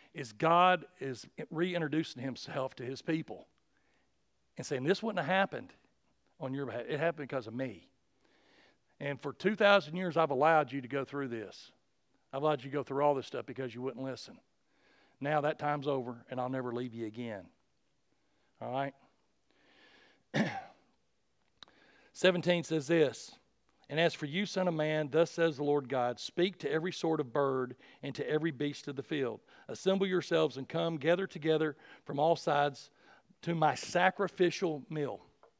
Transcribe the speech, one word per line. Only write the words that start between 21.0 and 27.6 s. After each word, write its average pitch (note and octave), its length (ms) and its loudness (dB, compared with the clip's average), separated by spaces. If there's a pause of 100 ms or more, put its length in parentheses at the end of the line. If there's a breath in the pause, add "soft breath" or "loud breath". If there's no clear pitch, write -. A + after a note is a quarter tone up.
Seventeen F3 520 4
says D3+ 240 -2
this, D#3 440 2 (560)
"And D3 120 0
as E3+ 140 4
for D#3 120 -6
you, F3 200 -2
son F#3 200 0
of E3+ 80 2
man, D#3 360 0
thus D#3+ 200 4
says E3 260 2
the C#3+ 80 -2
Lord C#3+ 240 2
God, B2 300 0
speak F3+ 400 -2
to D3 120 -2
every D#3+ 220 0
sort D#3+ 280 0
of B2 120 -4
bird C3 440 0 (260 loud breath)